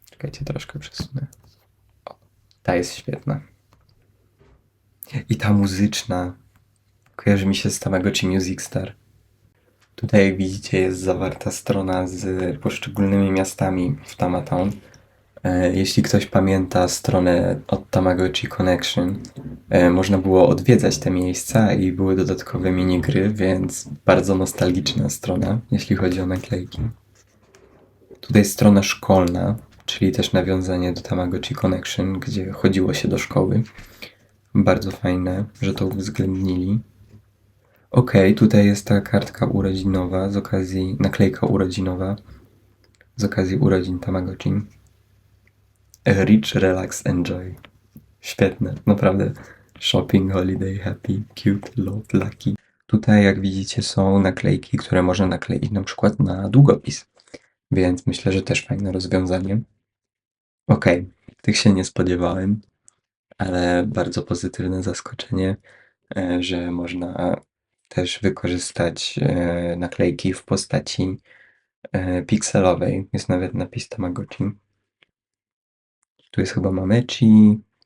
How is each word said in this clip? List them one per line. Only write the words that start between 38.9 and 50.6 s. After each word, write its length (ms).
kartka 460
urodzinowa 840
z 60
okazji, 640
naklejka 460
urodzinowa 680
z 80
okazji 320
urodzin 420
Tamagotchi. 540
Rich, 480
relax, 520
enjoy. 480
Świetne, 540
naprawdę. 460
Shopping, 520
holiday, 460